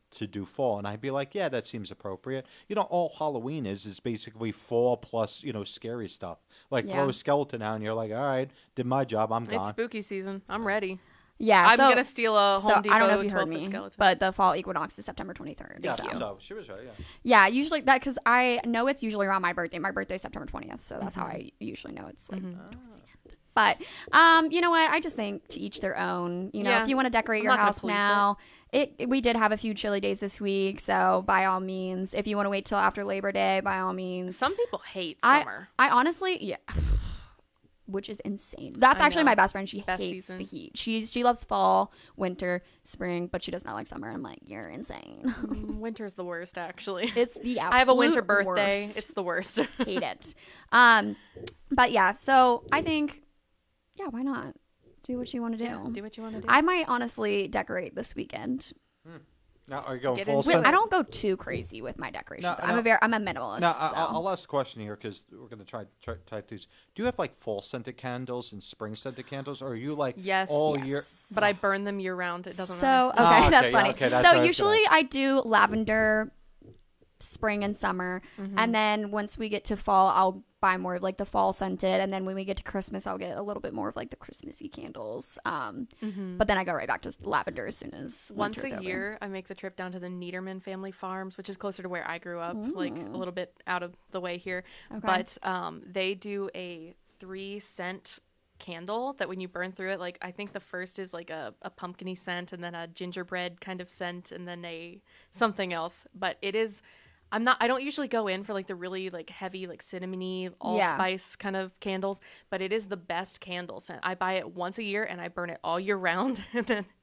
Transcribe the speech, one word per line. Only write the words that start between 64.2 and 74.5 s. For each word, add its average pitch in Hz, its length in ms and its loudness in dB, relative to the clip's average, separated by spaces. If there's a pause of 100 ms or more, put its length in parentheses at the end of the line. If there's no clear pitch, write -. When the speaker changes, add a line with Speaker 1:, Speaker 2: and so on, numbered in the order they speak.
Speaker 1:
ask 185 160 -4
a - 20 -18
question 131 360 -4
here 104 120 -10
'cause 104 380 -10
we're 110 160 -20
gonna 104 160 -16
try, 107 200 -12 (180)
try, 113 140 -8 (100)
try 104 200 -8
these. 104 200 -14 (280)
Do 196 60 -8
you 233 60 -2
have, 247 120 -2
like, 156 160 -4
fall 101 280 -6
scented 123 340 -10
candles 123 560 -8
and 101 100 -14
spring 107 320 -10
scented 127 320 -12
candles, 135 360 -10
or 135 60 -8
are 123 60 -6
you, 135 200 -6
like, 139 240 -2
Speaker 3:
Yes. 190 320 0
Speaker 1:
all 151 260 4
Speaker 2:
Yes. 135 100 -4
Speaker 1:
year? 143 160 0 (320)
Speaker 3:
But 214 100 4
I 208 100 6
burn 196 300 0
them 202 140 -4
year 185 160 -4
round. 180 320 -4
It 180 120 -4
doesn't 185 180 -2
Speaker 2:
So, 220 100 2
Speaker 3:
matter. 254 260 6
Speaker 2:
okay, - 20 -8 (320)
Speaker 1:
Ah, - 20 8
Speaker 2:
<laughs> - 20 8
that's 254 140 10
Speaker 1:
okay, 240 80 4
Speaker 2:
funny. 214 160 6
Speaker 1:
yeah, - 60 0
okay, 131 160 2
that's - 120 6
Speaker 2:
So 349 100 12
Speaker 1:
what 285 40 10
I 123 40 8
was - 80 8
Speaker 2:
usually 415 360 6